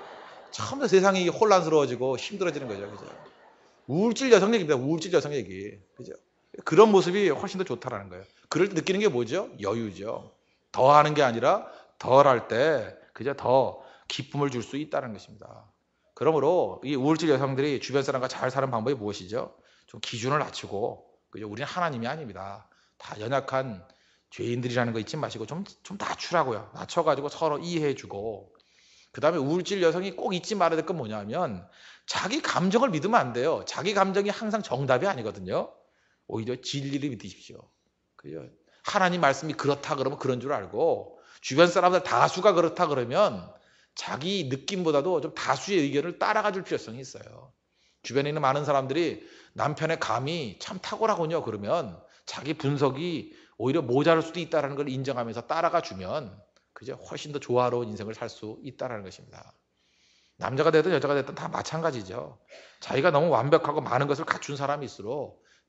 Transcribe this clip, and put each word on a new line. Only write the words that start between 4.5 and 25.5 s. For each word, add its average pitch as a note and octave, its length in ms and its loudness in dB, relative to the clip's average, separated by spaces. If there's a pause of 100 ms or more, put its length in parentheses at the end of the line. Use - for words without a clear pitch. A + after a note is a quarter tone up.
얘기입니다, D#3+ 280 2
우울질 D#3+ 320 -2
여성 D3 200 0
얘기. G2 380 -8 (240)
그죠? - 180 -16 (520)
그런 G#3+ 260 10
모습이 F#3 380 4
훨씬 B2+ 280 -4
더 F#3 60 -2
좋다라는 A2 460 -8
거예요. F#2 140 -16 (260)
그럴 F3+ 200 2
때 G3 60 -6
느끼는 F#3 260 0
게 G#3+ 80 4
뭐죠? C#3 400 -2 (100)
여유죠. G2+ 720 -6 (400)
더 C3 240 6
하는 D3+ 180 6
게 D3 100 4
아니라 C3 440 2 (320)
덜 C3+ 280 8
할 A#2+ 200 4
때, A#2 480 0 (180)
그죠? C3+ 220 -4
더 B2 460 2 (260)
기쁨을 C#3+ 440 -4
줄 B2 120 -4
수 C3+ 140 -10
있다는 C#3+ 360 -6
것입니다. G#2 520 -20 (500)
그러므로 C#3+ 680 2
이 C#3+ 120 -2
우울질 D#3 340 4
여성들이 C3+ 500 2
주변 C3 240 0
사람과 C3 240 -2
잘 B2+ 240 -4
사는 C3+ 200 0
방법이 A#2+ 240 -2
무엇이죠? G#2 600 -8 (320)
좀 - 140 -20
기준을 B2+ 380 -2
낮추고, A2 720 -6 (220)
그죠? G#2+ 180 -12
우리는 A#2+ 180 -8
하나님이 C#3+ 400 -4
아닙니다. G#2 600 -10 (300)
다 - 220 -14
연약한 B2+ 640 -2 (440)
죄인들이라는 A#2+ 640 -2
거 A2+ 60 -2
잊지 A2 180 -6
마시고 A2 280 -6
좀, E3+ 180 -8 (200)